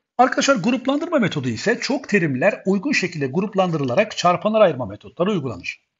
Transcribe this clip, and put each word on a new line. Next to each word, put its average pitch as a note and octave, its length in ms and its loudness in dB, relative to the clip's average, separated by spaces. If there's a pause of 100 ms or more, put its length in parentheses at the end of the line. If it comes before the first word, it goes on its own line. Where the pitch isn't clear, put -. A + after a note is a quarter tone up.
(180)
Arkadaşlar, C4 380 4
gruplandırma C4+ 600 0
metodu D3+ 300 0
ise D#3 320 -2
çok - 280 -4
terimler E3 580 0
uygun G3+ 260 0
şekilde E3 340 -2
gruplandırılarak E3 880 0
çarpanlara G#3 480 2
ayırma B2+ 220 2
metotları G#2 440 -4
uygulanır. C3 580 -6 (120)